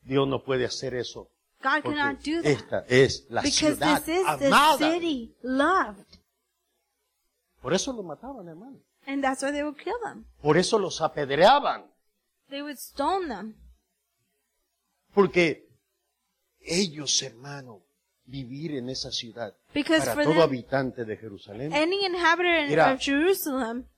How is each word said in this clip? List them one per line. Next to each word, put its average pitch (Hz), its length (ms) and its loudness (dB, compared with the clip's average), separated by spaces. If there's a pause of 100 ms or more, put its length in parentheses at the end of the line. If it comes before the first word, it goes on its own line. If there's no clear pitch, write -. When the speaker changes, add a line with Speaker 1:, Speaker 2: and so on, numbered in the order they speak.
Speaker 1:
Dios 135 260 0
no 131 160 -4
puede 131 200 0
hacer 127 300 -6
eso, 113 360 -10 (320)
Speaker 2:
God 285 200 0
Speaker 1:
porque 294 160 -4
Speaker 2:
cannot 285 260 -4
do 320 180 -4
that. - 80 -2
Speaker 1:
esta 110 380 -2
es 127 400 4
la 113 140 -4
Speaker 2:
Because 294 340 0
Speaker 1:
ciudad 302 280 2
Speaker 2:
this 320 140 0
is 311 200 0
the 277 80 0
Speaker 1:
amada. 277 320 6 (160)
Speaker 2:
city 311 480 -4
loved. 262 640 0 (1500)
Speaker 1:
Por 135 140 -2
eso 262 180 -2
lo 226 120 -10
mataban, 185 440 -14
hermano. 208 300 -20 (280)
Speaker 2:
And 277 160 -4
that's 262 200 -2
why 269 100 -2
they 294 120 -4
would 294 140 -8
kill 427 260 -6
them. - 220 -12 (160)
Speaker 1:
Por 151 160 6
eso 196 200 2
los 175 220 -2
apedreaban. 156 840 4 (640)
Speaker 2:
They 277 120 -10
would 294 160 -12
stone 349 500 -4
them. 214 260 -10 (1600)
Speaker 1:
Porque 175 540 4 (960)
ellos, 156 640 -2
hermano, 127 600 -14 (440)
vivir 135 500 -10
en 123 140 -6
esa 131 200 -8
ciudad, 113 460 -10 (180)
Speaker 2:
Because 311 260 2
Speaker 1:
para 127 140 0
Speaker 2:
for 294 100 0
Speaker 1:
todo 160 100 4
Speaker 2:
them, 170 80 6
Speaker 1:
habitante 131 640 0
de 107 100 -6
Jerusalén, 110 560 -12
Speaker 2:
any 359 320 0
inhabitant 339 640 2
Speaker 1:
era 294 220 4
Speaker 2:
of 262 80 -4
Jerusalem 277 840 0 (120)